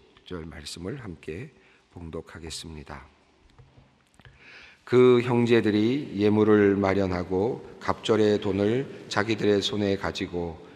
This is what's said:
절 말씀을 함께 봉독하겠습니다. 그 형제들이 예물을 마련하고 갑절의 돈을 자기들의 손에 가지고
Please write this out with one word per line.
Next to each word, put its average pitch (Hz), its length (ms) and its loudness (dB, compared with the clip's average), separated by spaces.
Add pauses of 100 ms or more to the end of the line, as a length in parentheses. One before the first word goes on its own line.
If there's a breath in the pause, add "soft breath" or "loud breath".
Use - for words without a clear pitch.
(240)
절 82 200 -12
말씀을 82 580 -14
함께 92 480 -14 (400 soft breath)
봉독하겠습니다. 80 1120 -16 (1800 loud breath)
그 123 360 6
형제들이 120 920 2
예물을 104 640 6
마련하고 95 1000 -2
갑절의 104 640 0
돈을 104 680 -2
자기들의 104 520 0
손에 101 360 -2
가지고 85 680 -8 (100)